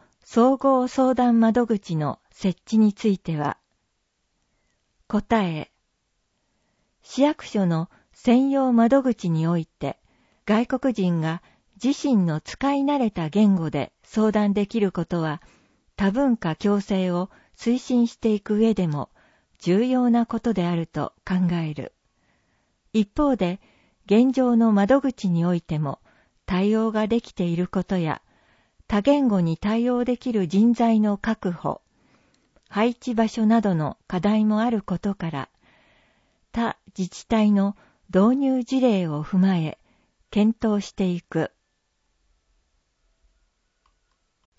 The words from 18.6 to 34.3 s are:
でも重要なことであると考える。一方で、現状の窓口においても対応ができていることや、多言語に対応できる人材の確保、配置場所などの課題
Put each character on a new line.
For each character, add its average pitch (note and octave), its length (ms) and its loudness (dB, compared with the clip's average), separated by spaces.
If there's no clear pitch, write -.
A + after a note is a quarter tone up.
で F#3 140 -2
も D3 240 -6
重 F#3 240 0
要 B3+ 260 0
な A#3 160 2
こ A3+ 140 -6
と A3+ 140 -2
で F#3 120 0
あ F3 100 -2
る E3 120 -4
と - 260 -6
考 F3+ 300 0
え D#3+ 140 -4
る。 D3 220 -12
一 G#3+ 240 0
方 C#4+ 200 2
で、 F#3 260 -4
現 B3 280 4
状 B3 220 2
の A3+ 160 4
窓 G#3 280 4
口 B3+ 300 -4
に E3+ 160 0
お F3+ 80 0
い E3+ 80 -2
て D#3 160 -6
も D3 220 -6
対 G3 280 0
応 A3 160 0
が G#3+ 160 -2
で A#3 140 0
き - 120 -20
て F#3+ 100 -4
い F3 120 -2
る F3+ 120 -2
こ F#3 160 -4
と F#3+ 160 -4
や、 D#3+ 240 -4
多 G#3 140 0
言 C#4 260 2
語 G3+ 140 2
に E3 160 -2
対 A#3 340 -2
応 B3 140 -2
で A#3+ 120 -2
き B3 160 -6
る G3 140 0
人 G#3 260 2
材 A3+ 260 2
の G#3 180 0
確 A3 340 -6
保、 - 320 -8
配 A3 160 0
置 B3 240 -8
場 A3 140 0
所 A3 180 -2
な A3+ 160 4
ど G3+ 140 0
の D3+ 320 -6
課 F#3 120 -4
題 G#3+ 260 0